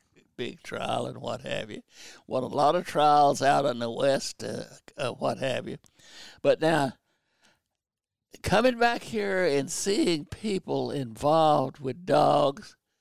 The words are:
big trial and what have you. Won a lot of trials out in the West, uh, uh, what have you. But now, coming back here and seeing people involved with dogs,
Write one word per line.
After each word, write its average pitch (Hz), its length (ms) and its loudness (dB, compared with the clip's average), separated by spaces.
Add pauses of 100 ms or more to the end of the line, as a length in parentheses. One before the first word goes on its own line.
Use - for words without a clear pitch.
(380)
big - 260 -10
trial 120 420 -6
and 123 140 -10
what 117 220 -8
have - 300 -8
you. - 100 -12 (460)
Won 127 160 -4
a 123 40 -6
lot 147 280 2
of 180 100 -4
trials 147 560 4
out 139 240 4
in 123 140 -2
the 117 120 -4
West, 139 520 -2
uh, 113 200 -8 (340)
uh, 127 140 -4
what 131 260 -4
have 123 320 -4
you. 143 80 -10 (640)
But 135 200 4
now, 151 320 2 (1500)
coming 233 360 2
back 233 260 0
here 196 420 -2
and 139 260 0
seeing 190 540 0
people 139 640 -4
involved 139 880 2
with 143 260 -8
dogs, 143 720 2 (260)